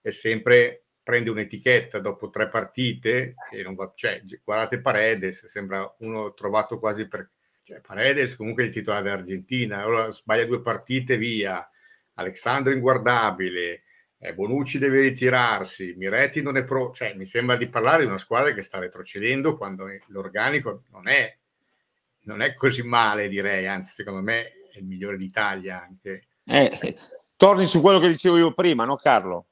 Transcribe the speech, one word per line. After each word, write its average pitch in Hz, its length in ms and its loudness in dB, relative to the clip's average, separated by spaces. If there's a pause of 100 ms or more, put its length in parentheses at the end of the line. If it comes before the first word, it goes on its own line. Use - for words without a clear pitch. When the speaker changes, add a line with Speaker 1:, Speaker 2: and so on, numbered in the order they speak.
Speaker 1:
è 110 100 -4
sempre, 120 720 4 (160)
prende 117 280 0
un'etichetta 110 720 0
dopo 101 300 -8
tre 107 200 -4
partite 123 840 -2 (160)
e 104 120 -12
non 95 120 -10
va, 92 200 -10
cioè, 101 260 -6 (220)
guardate 110 380 -2
Paredes, 107 640 0
sembra 98 540 -10
uno 110 340 -10
trovato 107 440 -2
quasi 107 300 -4
per, 95 220 -12 (340)
cioè, - 160 -20
Paredes 127 560 -2
comunque 113 280 -4
è - 20 2
il 107 80 -8
titolare 104 300 -4
dell'Argentina, 101 760 -6
allora 110 300 -2
sbaglia 113 340 0
due 117 160 -4
partite, 127 540 -2
via, 104 540 -4 (460)
Alexandro 127 580 -2
inguardabile, 107 1080 0 (340)
eh, 87 160 -14
Bonucci 131 440 -4
deve 135 240 4
ritirarsi, 123 960 0
Miretti 120 460 -2
non 135 160 -2
è 127 80 0
pro-, 127 260 -4
cioè, 107 220 -10
mi 95 120 -12
sembra 123 300 0
di 120 140 -4
parlare 135 320 2
di 117 80 2
una 95 80 -2
squadra 127 360 0
che 98 100 -10
sta - 160 -12
retrocedendo 117 800 -4
quando 95 280 -10 (220)
l'organico 104 840 -4
non 98 160 -14
è, 131 260 0 (920)
non 107 180 -10
è 139 120 -2
così 127 300 0
male, 107 460 0
direi, 98 360 -4
anzi, 95 280 -8
secondo 98 280 -10
me 113 200 -2 (300)
è 104 60 -20
il 95 80 -16
migliore 95 320 -8
d'Italia 95 640 -6
anche. 92 460 -16 (180)
Speaker 2:
Eh, 131 360 4
eh, - 140 -6 (420)
torni 190 280 8
su 165 160 4
quello 190 180 10
che 175 100 6
dicevo 170 280 4
io 165 160 6
prima, 160 300 2
no, 135 140 0
Carlo? 92 540 2